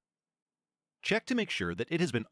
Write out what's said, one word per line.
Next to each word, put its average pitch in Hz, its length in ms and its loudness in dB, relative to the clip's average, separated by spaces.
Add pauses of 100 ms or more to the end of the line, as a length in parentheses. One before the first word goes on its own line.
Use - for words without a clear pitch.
(1000)
Check 214 240 2
to 254 100 0
make 220 140 0
sure 85 240 -2
that 95 180 -4
it 165 80 0
has 165 120 2
been 117 200 -2